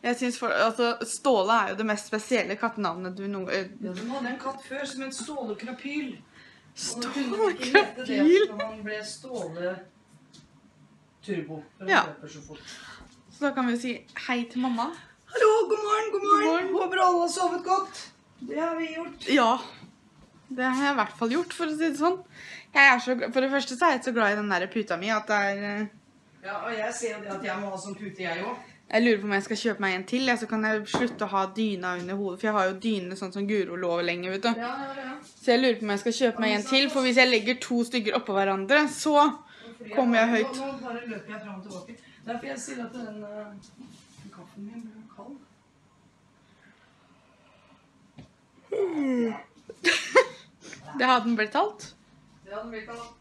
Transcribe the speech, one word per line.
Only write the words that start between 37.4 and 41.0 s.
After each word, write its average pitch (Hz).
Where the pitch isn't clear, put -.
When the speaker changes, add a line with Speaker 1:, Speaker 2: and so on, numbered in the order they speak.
Speaker 1:
to 240
stykker 233
oppå 240
hverandre, 196
så -
Speaker 2:
Fordi 226
jeg -
Speaker 1:
kommer 240
jeg 226
Speaker 2:
bare, 233
Speaker 1:
høyt. 220
Speaker 2:
nå, 269
nå 269
bare 240